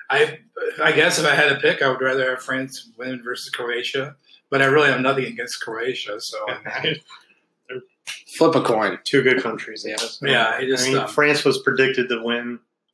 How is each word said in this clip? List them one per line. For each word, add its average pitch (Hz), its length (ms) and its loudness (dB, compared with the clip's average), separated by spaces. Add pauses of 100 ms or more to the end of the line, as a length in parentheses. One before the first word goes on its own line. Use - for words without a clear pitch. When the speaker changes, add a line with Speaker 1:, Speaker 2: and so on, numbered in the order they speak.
Speaker 1:
I, 151 300 2 (420)
I 156 100 2
guess 165 280 4
if 156 60 2
I 143 100 4
had 143 140 4
to 135 100 2
pick, - 220 2
I 139 80 4
would 127 120 -2
rather 131 300 2
have 127 120 -4
France 131 540 -6
win 127 260 -8
versus 120 260 -8
Croatia. 123 680 -6 (340)
But 135 120 2
I 139 40 4
really 143 240 6
have 127 120 2
nothing 135 240 0
against 117 360 -8
Croatia, 113 580 -6
so, - 180 -10 (120)
I 120 340 -8
mean, 156 120 0 (100)
Speaker 2:
<laughs> - 760 -18 (560)
Speaker 3:
Flip 160 180 6
a 117 60 4
coin. 104 420 2
Speaker 2:
Two 135 180 2
good 127 200 4
countries, 110 440 -8
I 107 60 -8
Speaker 3:
Yeah. 107 60 -6
Speaker 2:
guess. 113 240 -6
Speaker 1:
Yeah, 120 380 2
it 131 100 -2
is 127 140 2
Speaker 2:
I 131 60 0
mean, 135 80 2
Speaker 1:
tough. - 160 -4
Speaker 2:
France 147 320 4
was 135 140 2
predicted 131 500 2
to 117 140 -2
win. 120 360 -4 (340)